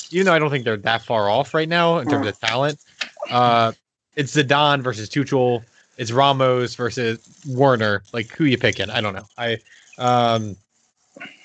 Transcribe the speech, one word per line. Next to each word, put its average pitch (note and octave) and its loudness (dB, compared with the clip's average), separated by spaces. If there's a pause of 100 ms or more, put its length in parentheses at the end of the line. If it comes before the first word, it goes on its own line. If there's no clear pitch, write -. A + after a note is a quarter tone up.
(120)
even F3+ 0
though F#3 4
I D#3+ 4
don't D3+ -2
think C#3 -4
they're A2+ -2
that A2 -2
far G#2+ 0
off B2 0
right D#3+ -2
now E3+ 2
in B2+ -4
terms C#3+ 0
of G2+ -6
talent, C3+ -2 (540)
uh, A#2+ 4 (460)
it's C#3+ -4
Zidane C#3+ 2
versus G#2+ -6
Tuchel. B2 0 (340)
It's A2+ -6
Ramos B2+ 2
versus A2+ -4 (280)
Werner. B2 2
Like, A#2 -8
who E3 -4
you B2+ 2
picking? G2+ 0
I A#2 -4
don't G#2 -4
know. F#2+ -14 (100)
I, A#2 -4 (380)
um, A#2 0 (880)